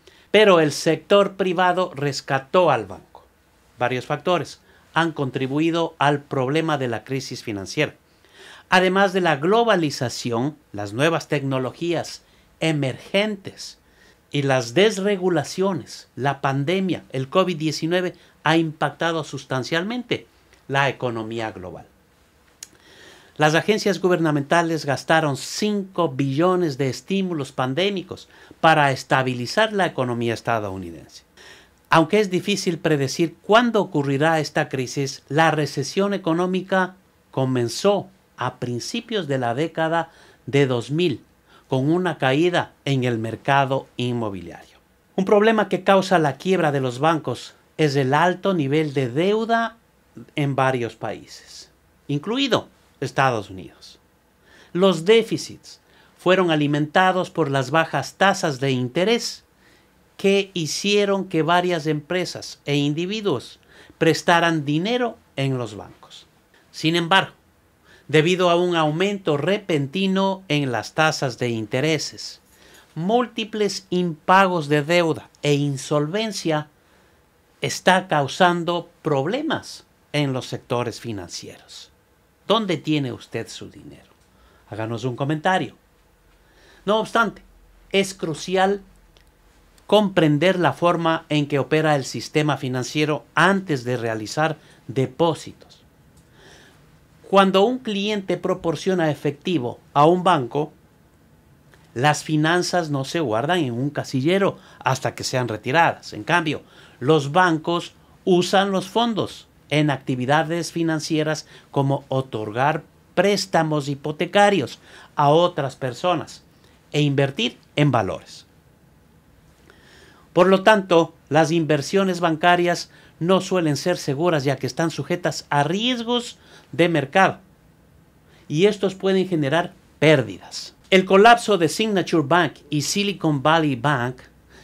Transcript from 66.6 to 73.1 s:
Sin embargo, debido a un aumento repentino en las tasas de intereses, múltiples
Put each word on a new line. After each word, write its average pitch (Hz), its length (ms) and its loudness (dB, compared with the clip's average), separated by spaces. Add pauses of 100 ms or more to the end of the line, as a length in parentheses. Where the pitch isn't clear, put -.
Sin 160 260 -2
embargo, 175 380 2 (760)
debido 175 440 4
a 170 40 4
un 175 200 2
aumento 165 600 0
repentino 190 1120 -2
en 143 240 0
las 107 220 -6
tasas 151 460 0
de 123 100 -2
intereses, 127 920 -4 (520)
múltiples 214 960 -2